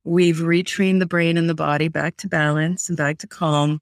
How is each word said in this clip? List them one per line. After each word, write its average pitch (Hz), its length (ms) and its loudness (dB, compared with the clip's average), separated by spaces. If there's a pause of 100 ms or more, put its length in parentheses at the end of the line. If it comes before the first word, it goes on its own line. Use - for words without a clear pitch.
We've 170 340 2
retrained 185 640 0
the 185 80 0
brain 170 280 0
and 165 140 2
the 165 60 -2
body 151 320 0
back 156 300 -4
to - 100 -12
balance 156 600 -2
and 170 80 -2
back 151 220 -2
to - 80 -16
calm. 151 540 0